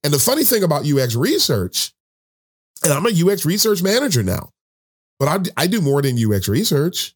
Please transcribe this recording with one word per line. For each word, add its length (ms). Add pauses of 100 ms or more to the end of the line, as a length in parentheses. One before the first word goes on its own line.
And 100
the 60
funny 240
thing 200
about 240
U 120
X 160
research, 760 (880)
and 120
I'm 100
a 60
U 200
X 140
research 380
manager 400
now, 300 (680)
but 100
I, 360
I 20
do 160
more 180
than 160
U 160
X 160
research. 680